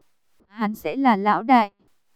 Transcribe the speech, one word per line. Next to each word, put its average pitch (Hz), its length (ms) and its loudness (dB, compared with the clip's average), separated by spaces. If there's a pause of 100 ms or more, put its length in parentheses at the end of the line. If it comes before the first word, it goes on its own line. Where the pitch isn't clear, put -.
(480)
hắn 214 280 -6
sẽ 160 200 -8
là 262 200 2
lão 202 280 -2
đại. 226 280 2 (440)